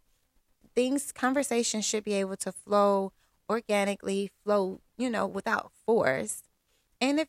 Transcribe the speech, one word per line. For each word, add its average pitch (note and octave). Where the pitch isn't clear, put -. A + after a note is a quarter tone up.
things, B3+
conversations B3
should G#3+
be G#3
able G3
to -
flow G3+
organically, G3+
flow, G3
you B3
know, G3
without G3
force. G#3+
And C#4+
if D#4